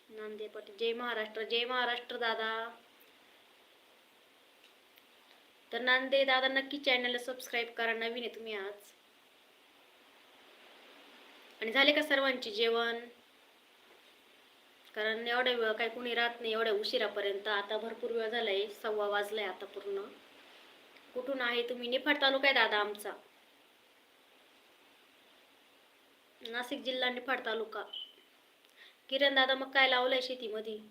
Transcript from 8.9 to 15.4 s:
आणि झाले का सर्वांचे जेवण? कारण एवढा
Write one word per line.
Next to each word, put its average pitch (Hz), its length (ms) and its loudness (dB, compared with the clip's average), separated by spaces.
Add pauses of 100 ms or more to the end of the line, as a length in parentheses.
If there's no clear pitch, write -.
आणि 226 100 -4
झाले 277 200 8
का 294 100 4
सर्वांचे 269 500 0
जेवण? 233 480 2 (2000)
कारण 220 320 -2
एवढा 247 240 2